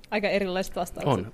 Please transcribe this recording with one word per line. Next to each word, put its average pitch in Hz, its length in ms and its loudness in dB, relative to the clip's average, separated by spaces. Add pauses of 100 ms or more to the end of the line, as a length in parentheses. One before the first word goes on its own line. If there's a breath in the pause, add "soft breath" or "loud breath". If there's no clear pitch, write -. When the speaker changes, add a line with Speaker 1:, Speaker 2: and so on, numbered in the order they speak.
(120)
Speaker 1:
Aika 208 180 0
erilaiset 190 460 0
vastaukset. 175 380 0
Speaker 2:
On. 101 200 0